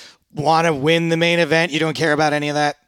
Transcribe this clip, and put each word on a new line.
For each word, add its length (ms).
wanna 420
win 340
the 80
main 220
event? 320
You 80
don't 160
care 180
about 200
any 160
of 60
that? 200